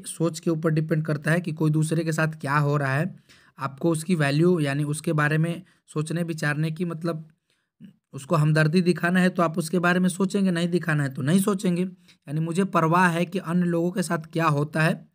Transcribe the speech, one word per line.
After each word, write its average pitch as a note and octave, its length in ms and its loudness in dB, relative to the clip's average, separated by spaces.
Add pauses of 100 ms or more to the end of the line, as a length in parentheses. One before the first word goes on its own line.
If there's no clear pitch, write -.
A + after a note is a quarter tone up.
सोच D#3+ 320 -2
के - 100 -2
ऊपर D#3+ 220 0
डिपेंड D#3 340 0
करता D3+ 260 -2
है F3 100 2
कि F3 100 -6
कोई D#3 200 0
दूसरे D#3 320 0
के D#3+ 80 -2
साथ D#3+ 300 0
क्या C#3+ 160 0
हो C#3+ 200 2
रहा C3+ 160 -2
है, D#3+ 220 -2 (440)
आपको C3+ 320 -2
उसकी E3 240 -2
वैल्यू D#3 440 2
यानी C#3+ 240 -2
उसके D3 300 -4
बारे D3+ 240 2
में E3 260 -2 (240)
सोचने D#3+ 360 -4
विचारने D#3+ 480 -4
की, E3 140 -6
मतलब D#3+ 420 -8 (840)
उसको C#3 220 -4
हमदर्दी D#3 460 4
दिखाना F3 380 2
है F3+ 100 4
तो F3+ 140 0
आप D#3+ 140 -2
उसके F3 220 -2
बारे F3 200 2
में F#3 100 4
सोचेंगे, F#3+ 420 0
नहीं E3+ 180 0
दिखाना E3 340 0
है C3+ 100 -4
तो C#3 80 -8
नहीं D#3+ 180 4
सोचेंगे। F#3+ 420 0
यानी - 580 -8
मुझे E3 240 0
परवाह E3+ 460 4
है E3+ 160 0
कि F3+ 140 -4
अन्य F3 260 0
लोगों E3+ 260 0
के F#3 120 -2
साथ E3 300 -4
क्या D#3+ 140 2
होता D3 340 0
है, D#3+ 140 4 (200)